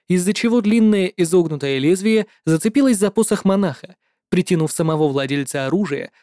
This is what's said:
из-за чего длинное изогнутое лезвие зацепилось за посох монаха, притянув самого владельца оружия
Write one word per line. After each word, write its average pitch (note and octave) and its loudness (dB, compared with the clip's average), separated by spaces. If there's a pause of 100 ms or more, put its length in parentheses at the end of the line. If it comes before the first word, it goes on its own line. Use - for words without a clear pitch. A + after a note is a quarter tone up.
из-за F3+ 0
чего A#3 0
длинное G#3 2
изогнутое D#3 -2
лезвие F#3+ 0 (180)
зацепилось A3+ 2
за G3 0
посох G#3+ 0
монаха, G3 -2 (340)
притянув E3+ 0
самого D#3+ 0
владельца C#3 -4
оружия E3+ -4 (120)